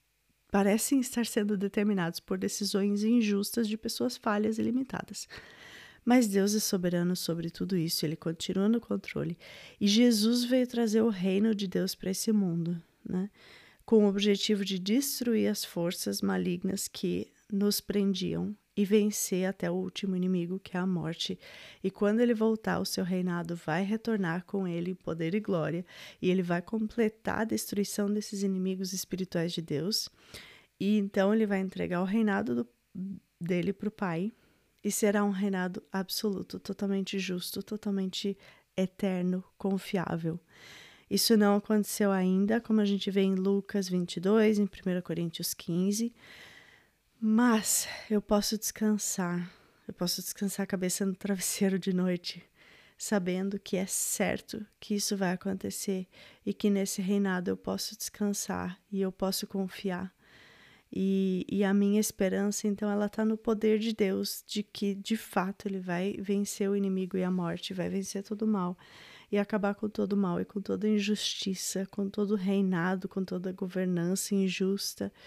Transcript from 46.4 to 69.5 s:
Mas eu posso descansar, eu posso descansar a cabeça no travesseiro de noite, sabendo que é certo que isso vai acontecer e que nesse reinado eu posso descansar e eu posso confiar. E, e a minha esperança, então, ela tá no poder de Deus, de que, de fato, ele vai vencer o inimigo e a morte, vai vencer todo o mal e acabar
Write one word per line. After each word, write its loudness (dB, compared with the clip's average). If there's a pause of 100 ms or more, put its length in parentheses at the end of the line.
Mas 4 (220)
eu 4
posso 2
descansar, -2 (380)
eu -10
posso -2
descansar -4
a -12
cabeça -2
no 0
travesseiro 0
de -2
noite, -2 (540)
sabendo -2
que -4
é 0
certo -2 (160)
que -4
isso -2
vai 0
acontecer -4 (380)
e -2
que 0
nesse 0
reinado 0
eu 0
posso -6
descansar -4 (140)
e -2
eu 0
posso -4
confiar. -6 (800)
E, 0
e 0
a 2
minha 4
esperança, 0
então, -2
ela 0
tá -2
no 2
poder 2
de -2
Deus, -2
de -4
que, -4
de -2
fato, -4
ele -4
vai -2
vencer -2
o 2
inimigo 0
e 0
a 0
morte, -4
vai -2
vencer -4
todo -6
o 2
mal 0 (520)
e 0
acabar 0